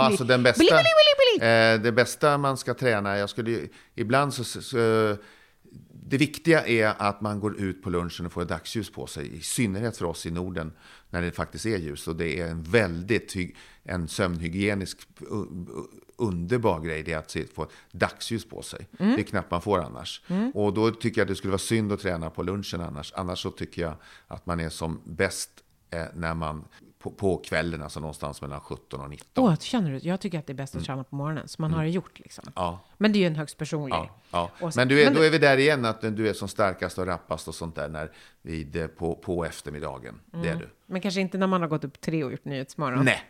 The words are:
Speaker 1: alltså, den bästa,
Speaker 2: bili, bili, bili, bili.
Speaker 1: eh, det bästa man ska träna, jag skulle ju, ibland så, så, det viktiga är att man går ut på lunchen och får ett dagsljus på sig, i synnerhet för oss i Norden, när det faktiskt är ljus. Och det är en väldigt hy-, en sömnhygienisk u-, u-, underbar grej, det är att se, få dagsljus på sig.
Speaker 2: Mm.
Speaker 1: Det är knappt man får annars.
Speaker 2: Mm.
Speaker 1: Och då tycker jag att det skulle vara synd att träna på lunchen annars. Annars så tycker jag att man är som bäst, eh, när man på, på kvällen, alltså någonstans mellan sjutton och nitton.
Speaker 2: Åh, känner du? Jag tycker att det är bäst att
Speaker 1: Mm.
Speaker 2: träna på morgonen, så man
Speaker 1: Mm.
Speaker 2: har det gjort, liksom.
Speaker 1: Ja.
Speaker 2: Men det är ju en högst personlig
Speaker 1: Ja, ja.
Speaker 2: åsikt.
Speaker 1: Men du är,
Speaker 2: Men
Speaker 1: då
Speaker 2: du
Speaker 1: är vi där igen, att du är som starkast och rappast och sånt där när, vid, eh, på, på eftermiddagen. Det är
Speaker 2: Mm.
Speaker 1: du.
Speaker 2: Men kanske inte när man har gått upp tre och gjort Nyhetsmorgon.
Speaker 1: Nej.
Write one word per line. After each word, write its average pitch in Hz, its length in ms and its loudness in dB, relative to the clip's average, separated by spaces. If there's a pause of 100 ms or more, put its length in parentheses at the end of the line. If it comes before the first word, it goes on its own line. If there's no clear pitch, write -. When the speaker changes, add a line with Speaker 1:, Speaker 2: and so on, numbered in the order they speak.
Speaker 1:
alltså, 190 220 4
den 123 180 6
bästa, 120 160 6
Speaker 2:
bili, 339 120 8
bili, - 120 8
bili, 587 580 6
bili. 113 340 8
Speaker 1:
eh, 110 80 2
det 117 100 2
bästa 143 460 4
man 139 180 2
ska 120 180 -4
träna, 101 440 2
jag 101 120 0
skulle 113 200 -4
ju, 90 180 -2 (260)
ibland 123 400 2
så, 123 100 -6
så, 110 720 0 (920)
det 135 100 0
viktiga 151 480 4
är 110 320 4
att 101 220 0
man 104 200 -4
går 104 200 -4
ut 95 220 -4
på 98 80 -4
lunchen 85 360 -2
och 85 60 -8
får 87 100 -4
ett 85 60 -6
dagsljus 92 440 -6
på - 140 -10
sig, 71 300 -10
i 80 40 -14
synnerhet 107 560 -2
för - 80 -6
oss 82 220 -4
i 82 40 -6
Norden, 85 420 -6 (380)
när 87 120 -2
det 85 100 -2
faktiskt 82 340 -6
är 110 100 0
ljus. 78 320 -8
Och 82 80 -4
det 85 240 -2
är 85 60 -4
en 82 160 -6
väldigt 95 760 0
hy-, 90 180 -4 (280)
en 87 260 -4
sömnhygienisk 92 1000 -2 (120)
u-, - 100 -14
u-, 87 720 -8 (180)
underbar 95 640 0
grej, 80 220 -6
det 82 100 -6
är 80 60 -2
att - 120 -10
se, - 240 -6
få 78 120 -6 (260)
dagsljus - 560 -4
på - 140 -14
sig. - 260 -14 (100)
Speaker 2:
Mm. 214 180 2
Speaker 1:
Det - 60 0
är - 20 0
knappt 92 260 -4
man 85 120 -2
får 101 200 2
annars. 62 460 -10
Speaker 2:
Mm. 208 220 0
Speaker 1:
Och 202 240 0
då 113 160 4
tycker 110 300 -2
jag 98 40 6
att 90 40 -8
det 95 80 -2
skulle 95 140 -4
vara 95 80 0
synd 107 340 0
att 98 80 -4
träna 82 300 -4
på - 120 -8
lunchen 95 380 -4
annars. 73 360 -10
Annars 90 260 -4
så 95 80 -6
tycker 85 320 -8
jag 80 120 -4 (320)
att - 200 -14
man 85 140 -2
är 80 80 -4
som 80 360 -6
bäst, 90 460 -4 (400)
eh, 82 120 -6 (120)
när 82 200 -4
man 78 300 -6 (340)
på, - 120 -10
på 92 260 0
kvällen, 80 460 -4
alltså 73 180 -10
någonstans 73 420 -10
mellan 71 180 -10
sjutton - 400 -12
och 69 100 -14
nitton. - 340 -2
Speaker 2:
Åh, 165 140 6
känner 190 340 -2
du? 135 60 -6
Jag 175 220 -4
tycker 170 180 -6
att 143 80 -12
det 143 60 -10
är - 20 -10
bäst 135 200 -10
att - 40 -6
Speaker 1:
Mm. 165 80 -6
Speaker 2:
träna 135 180 -6
på - 120 -12
morgonen, 143 320 -6
så - 140 -8
man 156 80 0
Speaker 1:
Mm. 165 80 0
Speaker 2:
har 156 60 0
det 160 60 0
gjort, - 280 -4
liksom. - 260 -20 (100)
Speaker 1:
Ja. 87 260 -4 (180)
Speaker 2:
Men 214 140 4
det 208 60 4
är - 20 6
ju 180 60 6
en 160 100 0
högst 151 220 -8
personlig 147 360 -4
Speaker 1:
Ja, 82 160 -2 (200)
ja. 87 200 0 (100)
Speaker 2:
åsikt. 165 160 -2
Speaker 1:
Men 127 120 4
du 139 120 8
är, 147 40 10
Speaker 2:
Men 143 100 6
Speaker 1:
då 151 60 6
Speaker 2:
du 156 60 8
Speaker 1:
är 156 40 8
vi 160 80 4
där 139 200 8
igen, 139 260 6
att 110 160 0
du 110 280 0
är 101 40 2
som 98 160 -6
starkast 95 500 0
och 90 80 0
rappast 82 420 -4
och 80 60 -8
sånt 80 200 -8
där 73 140 -6
när, 78 240 -8 (300)
vid, 78 340 -8
eh, 80 100 -2
på, 82 280 -4
på 87 300 -4
eftermiddagen. 69 760 -10 (120)
Det - 60 -12
är - 40 -8
Speaker 2:
Mm. 82 160 -4
Speaker 1:
du. - 100 -12 (180)
Speaker 2:
Men 185 140 -6
kanske 190 200 -2
inte 190 180 -2
när 190 80 2
man 185 160 2
har 165 60 -2
gått 151 160 -2
upp - 160 -10
tre 160 240 -2
och 123 60 -4
gjort 123 140 -10
Nyhetsmorgon. 135 600 -2
Speaker 1:
Nej. 117 260 2